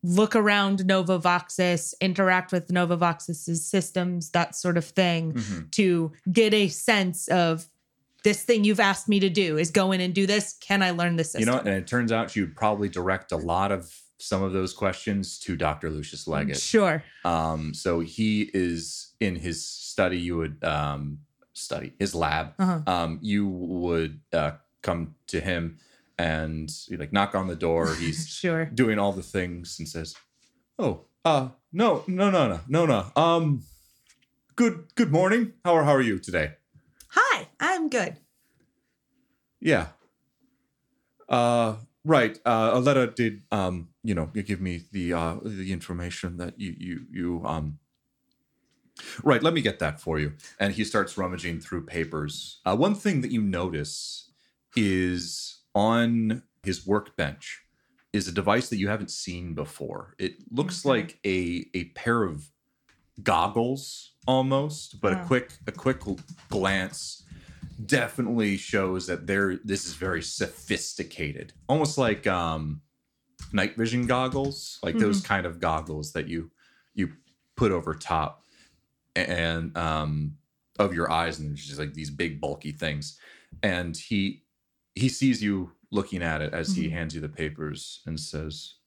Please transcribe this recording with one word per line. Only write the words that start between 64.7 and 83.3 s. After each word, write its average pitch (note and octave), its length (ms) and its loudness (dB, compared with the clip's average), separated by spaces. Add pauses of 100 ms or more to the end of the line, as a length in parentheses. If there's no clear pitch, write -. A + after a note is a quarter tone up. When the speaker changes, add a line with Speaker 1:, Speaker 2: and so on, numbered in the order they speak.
Speaker 2:
but G2 120 2
a - 40 0
Speaker 1:
Wow. F#2 100 -8
Speaker 2:
quick, B2 260 0 (140)
a G#2 40 -8
quick - 360 -2
l-, F#2+ 120 -6 (300)
glance F#2+ 720 -2 (640)
definitely A#2 720 0
shows F#2 500 -2
that E2+ 200 -6
there, G2 300 2
this G2 280 -4
is E2+ 80 -12
very F2+ 300 -4
sophisticated, - 1300 -6 (140)
almost D3+ 300 0
like, A2+ 280 0
um, D#2+ 560 -2 (720)
night G2+ 240 0
vision A#2 320 0
goggles, C3 720 -2
like F#2 160 -2
those G#2 220 4
Speaker 1:
Mm-hmm. F2+ 80 -10
Speaker 2:
kind F#2+ 180 0
of E2+ 140 -6
goggles D#2 540 -2
that D#2 160 -4
you, E2 220 -8 (420)
you F#2+ 180 -2 (460)
put A2+ 160 4
over E2 200 -2
top D#2 500 -4 (720)
and, E2 640 -2
um, D2+ 600 -2 (420)
of G2 140 2
your E2 180 0
eyes, D#2+ 280 0
and D2+ 100 -6
there's C#2+ 160 -10
just, C#2+ 140 -12
like, D2 140 -6
these D2+ 160 -8
big D2 300 -6
bulky D2 320 -6
things. D2 480 -6 (420)